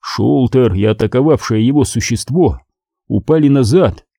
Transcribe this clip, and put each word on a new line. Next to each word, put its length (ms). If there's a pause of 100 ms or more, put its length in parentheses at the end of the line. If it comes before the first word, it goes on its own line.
Шолтер 720
и 100
атаковавшее 800
его 180
существо 760 (480)
упали 400
назад 580 (120)